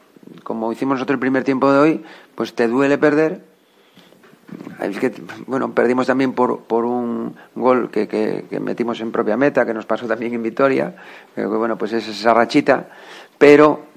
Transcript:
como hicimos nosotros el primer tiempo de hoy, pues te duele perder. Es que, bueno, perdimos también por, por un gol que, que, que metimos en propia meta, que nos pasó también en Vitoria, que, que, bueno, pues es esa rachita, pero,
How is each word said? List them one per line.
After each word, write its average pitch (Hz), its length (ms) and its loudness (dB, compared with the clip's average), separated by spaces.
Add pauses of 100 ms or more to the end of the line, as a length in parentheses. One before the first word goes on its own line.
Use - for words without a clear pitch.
(440)
como 113 280 -6
hicimos 135 240 -2
nosotros 131 200 -2
el 120 40 -8
primer 131 240 0
tiempo 135 280 2
de 139 60 4
hoy, 156 260 2 (300)
pues 110 200 -6
te 120 140 0
duele 139 280 2
perder. 156 460 2 (1400)
Es 98 180 -6
que, 123 140 -2 (340)
bueno, 120 260 -4
perdimos 123 340 2
también 131 260 0
por, 123 280 0
por 113 240 -2
un 120 500 -4 (220)
gol 123 340 0
que, 104 160 -2
que, 101 420 -4
que 98 120 -6
metimos 110 400 -4
en 113 100 -6
propia 107 260 -2
meta, 135 300 2
que 113 80 -4
nos 110 100 -8
pasó 113 220 -4
también 117 260 -4
en 117 120 -6
Vitoria, 135 500 0 (400)
que, 107 80 -10
que, 107 60 -2
bueno, 110 280 -2
pues 104 160 -6
es 113 140 -4
esa 110 280 -2
rachita, 127 520 2 (500)
pero, 147 500 6 (100)